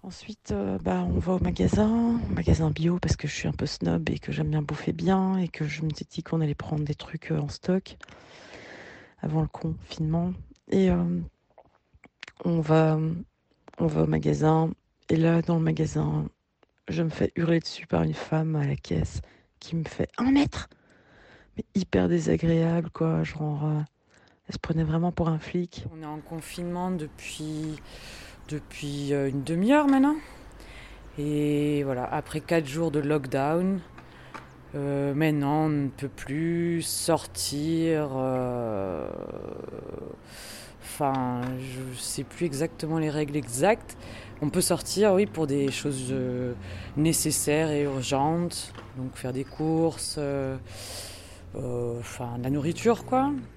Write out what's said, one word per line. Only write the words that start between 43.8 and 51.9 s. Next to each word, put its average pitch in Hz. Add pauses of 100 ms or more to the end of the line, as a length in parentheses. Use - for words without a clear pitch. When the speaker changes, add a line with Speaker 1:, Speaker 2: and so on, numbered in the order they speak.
Speaker 2:
On 147
peut 175
sortir, 190
oui, 202
pour 160
des 139
choses, 131
euh, 127 (420)
nécessaires 151
et 147
urgentes, 143 (240)
donc 127
faire 127
des 131
courses, 160
euh, 139 (1000)
euh, 120